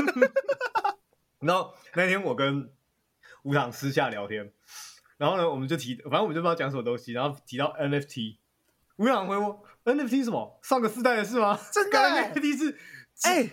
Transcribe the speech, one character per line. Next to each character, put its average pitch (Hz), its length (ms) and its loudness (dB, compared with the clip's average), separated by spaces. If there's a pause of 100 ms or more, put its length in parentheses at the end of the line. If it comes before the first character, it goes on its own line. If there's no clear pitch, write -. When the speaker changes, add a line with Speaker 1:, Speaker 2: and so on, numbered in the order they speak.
(580)
Speaker 1:
<laughs> - 800 -6
然 170 160 2
后 180 180 -2 (200)
那 180 120 2
天 190 160 2
我 135 140 0
跟 139 340 0 (720)
吴 139 120 -2
糖 123 180 2
私 135 180 -6
下 135 200 2
聊 101 180 -6
天， 104 240 -8 (640)
然 147 140 0
后 190 80 0
呢， 170 100 2
我 143 80 -2
们 131 100 -4
就 165 100 -2
提， 127 260 -6
反 139 100 -10
正 170 100 2
我 214 40 0
们 156 80 -2
就 165 80 -2
不 175 40 0
知 - 20 2
道 165 60 2
讲 139 160 -4
什 139 60 -6
么 123 60 -4
东 120 160 -2
西， 120 140 -14
然 123 120 -2
后 135 100 -2 (120)
提 123 100 -12
到 143 120 0 (100)
N 143 160 0
F 143 120 -2
T， 110 320 -10 (580)
吴 208 100 2
糖 220 200 2
回 196 120 -2
我 208 240 -4 (220)
，“N 262 160 2
F 262 80 -2
T 262 140 2
什 233 80 -2
么？ 120 320 -4
上 262 160 2
个 226 100 2
世 240 140 -6
代 247 140 4
的 208 80 0
事 233 140 -2
吗？” 208 200 4 (140)
Speaker 2:
真 403 160 2
的 415 100 4
欸。 403 40 6
Speaker 1:
干 359 140 4
，N 240 160 2
F 302 80 -2
T 294 140 0
是 277 240 -2 (440)
Speaker 2:
哎。 320 300 4